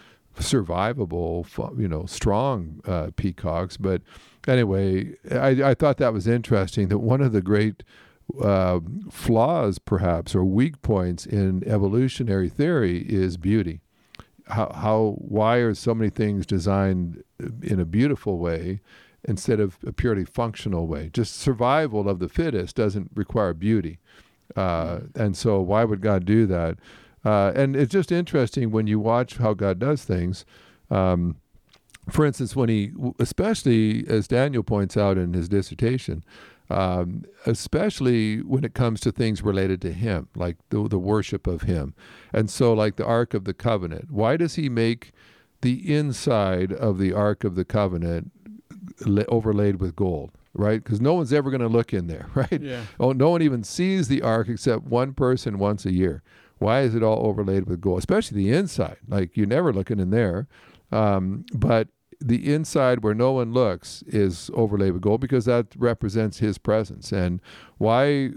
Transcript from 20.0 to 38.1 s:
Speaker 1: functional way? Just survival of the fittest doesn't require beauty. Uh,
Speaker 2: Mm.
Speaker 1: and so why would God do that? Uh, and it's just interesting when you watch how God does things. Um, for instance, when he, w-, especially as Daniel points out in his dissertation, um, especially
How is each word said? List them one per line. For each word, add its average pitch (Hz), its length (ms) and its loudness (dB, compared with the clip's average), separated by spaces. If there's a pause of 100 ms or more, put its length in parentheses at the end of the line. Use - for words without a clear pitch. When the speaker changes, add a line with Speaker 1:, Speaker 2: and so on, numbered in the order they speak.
Speaker 1:
functional 101 600 -4
way? 78 260 -6
Just - 240 -2
survival 120 720 0
of 98 100 0
the 90 100 -4
fittest 139 480 -2
doesn't 101 380 -2
require 101 400 -2
beauty. 85 440 0 (560)
Uh, 85 440 -2
Speaker 2:
Mm. - 180 -14
Speaker 1:
and 104 200 0
so 101 260 2
why 104 220 2
would 104 180 -2
God 98 240 0
do 110 200 4
that? 85 300 0 (480)
Uh, 101 320 4
and 139 180 2
it's 135 180 2
just 190 200 0
interesting 139 580 0
when 110 160 0
you 107 140 2
watch 117 380 0
how 110 160 2
God 95 240 0
does 135 260 -2
things. 90 400 -2 (460)
Um, 87 460 2 (760)
for 151 160 2
instance, 131 280 -4
when 127 140 2
he, 104 200 2
w-, 135 300 -6
especially 117 880 0
as 107 220 -2
Daniel 127 340 0
points 101 360 -2
out 101 180 4
in 87 160 0
his 87 160 -2
dissertation, 101 760 -2 (460)
um, 90 560 -2 (220)
especially 120 960 0